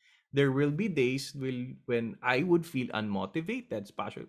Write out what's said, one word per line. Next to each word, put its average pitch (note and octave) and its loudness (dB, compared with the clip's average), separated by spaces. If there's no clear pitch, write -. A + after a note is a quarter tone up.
There C#3 6
will C#3+ 2
be G3+ 0
days C3+ 2
will, C3 -6
when A#2 -2
I B2+ 2
would E3+ 4
feel B2+ -2
unmotivated, G#2+ -4
special-, - -8